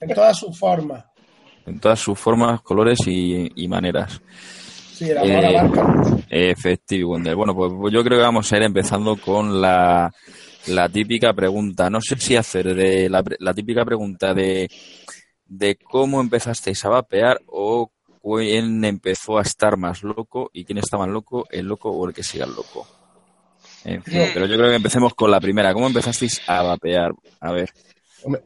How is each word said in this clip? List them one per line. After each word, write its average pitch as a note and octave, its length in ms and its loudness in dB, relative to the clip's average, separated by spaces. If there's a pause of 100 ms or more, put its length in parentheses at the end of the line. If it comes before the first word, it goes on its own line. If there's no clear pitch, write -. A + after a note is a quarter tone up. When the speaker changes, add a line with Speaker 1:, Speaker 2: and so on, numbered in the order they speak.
Speaker 1:
En E3 140 -10
todas G#3+ 240 6
sus F3 180 -12
formas. D#3+ 460 -2 (600)
Speaker 2:
En F2 160 -12
todas A2 180 4
sus G2+ 200 -4
formas, A#2 420 2
colores A2+ 460 4
y, F2+ 500 -2
y F2 120 -6
maneras. F2+ 520 -2 (720)
Speaker 1:
Sí, E3 180 -6
el D3+ 80 0
amor G2 120 2
Speaker 2:
Eh, F#2 280 4
Speaker 1:
abarca - 260 2
mucho. - 440 2
Speaker 2:
efectivo, F2+ 840 0
Wonder. E2+ 220 -2
Bueno, G2+ 200 0
pues, F2+ 260 0
pues G#2 140 0
yo A#2 100 4
creo B2 140 4
que A#2+ 60 6
vamos A#2 280 2
a G#2 60 4
ir G#2+ 60 4
empezando G#2 520 0
con G2 460 0
la, F2 500 4 (540)
la F2+ 240 2
típica A2 420 0
pregunta. F#2+ 560 0
No A2 140 -2
sé C#3 160 -4
si B2 180 0
hacer F#2 380 0
de F#2+ 340 2
la F#2+ 140 2
pre-, - 180 -6
la F#2 140 -2
típica A2 320 -2
pregunta G2+ 480 -4
de, F#2+ 340 0 (800)
de G2+ 300 -2
cómo C3+ 440 -2
empezasteis A#2 640 -4
a G2+ 60 0
vapear A#2+ 560 2
o A2+ 440 -4 (360)
quién A2 600 0
empezó G2+ 500 -2
a G#2+ 60 4
estar G#2 340 0
más F2+ 260 -6
loco A2 520 -8
y F2+ 100 -14
quién G2+ 140 -8
está G#2 180 -4
más F#2+ 140 -2
loco, A2 400 -8
el F#2 160 -8
loco G#2 240 -6
o F2+ 180 -4
el E2+ 60 -10
que - 80 -12
siga - 240 -8
el C2 80 -12
loco. A1 320 -14 (1000)
En F2+ 180 -8
fin, - 120 -10
Speaker 1:
Yo E3 180 2
Speaker 2:
pero F#2 140 0
yo G#2+ 100 0
creo A#2+ 140 4
que A#2+ 60 4
empecemos A#2+ 380 2
con G#2+ 160 2
la G2 100 6
primera. G2 340 2
¿Cómo A#2+ 140 0
empezasteis A#2+ 600 -2
a F2+ 140 2
vapear? F2 500 0 (280)
A E2 120 -6
ver, F2+ 160 -2 (540)
Speaker 3:
Hombre, C#3 240 -6